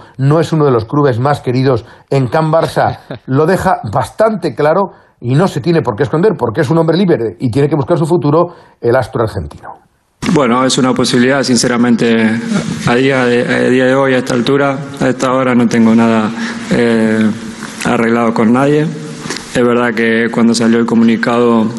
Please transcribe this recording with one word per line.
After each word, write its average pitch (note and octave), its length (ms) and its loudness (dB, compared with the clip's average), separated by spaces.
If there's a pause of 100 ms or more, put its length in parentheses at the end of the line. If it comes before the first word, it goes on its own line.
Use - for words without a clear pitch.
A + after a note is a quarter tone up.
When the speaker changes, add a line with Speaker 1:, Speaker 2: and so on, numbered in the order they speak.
(180)
Speaker 1:
no C#3+ 220 2
es D#3+ 140 -2
uno D3+ 120 2
de C#3+ 60 4
los A2+ 140 0
clubes C#3+ 340 0
más C#3 220 -2
queridos C3 440 0 (240)
en C3+ 180 0
Can D#3+ 240 0
Barça. D#3 480 0 (140)
Speaker 2:
<laughs> - 120 -16
Speaker 1:
Lo C#3 200 2
deja F3+ 360 0 (100)
bastante D#3+ 640 -2
claro D#3+ 360 0 (280)
y A#2+ 140 -4
no E3 140 2
se D#3 140 -2
tiene E3 200 2
por A2+ 140 -4
qué C#3+ 80 -2
esconder, F3 340 0
porque A#2+ 240 -2
es D3 80 -2
un D#3+ 80 2
hombre D#3+ 200 2
libre C#3 420 0
y C3 100 -2
tiene C#3 180 2
que D#3 80 -2
buscar D#3+ 220 0
su D#3+ 80 -2
futuro F3 500 0 (240)
el A#2+ 160 0
astro A#2+ 280 -2
argentino. F2 460 -8 (640)
Speaker 3:
Bueno, B2+ 300 2
es C3 140 0
una B2+ 160 2
posibilidad, B2+ 500 0
sinceramente, A#2 960 0 (480)
a A#2+ 80 2
día C3 300 2
de, A#2+ 160 2
a B2 280 0
día B2+ 160 2
de C3 100 2
hoy, C3+ 180 2
a B2+ 60 2
esta B2+ 140 -4
altura, C#3 440 0 (220)
a C3 100 0
esta B2+ 240 -2
hora, B2+ 220 0
no A#2+ 120 4
tengo A2+ 260 2
nada, A2+ 360 2 (420)
eh, A2 560 0 (580)
arreglado A#2 480 0
con A#2 200 2
nadie. C#3+ 300 2
Es - 800 -6
verdad A#2+ 300 0
que A2+ 380 0
cuando A#2 220 2
salió A2+ 260 2
el A#2 60 2
comunicado A#2 800 2 (140)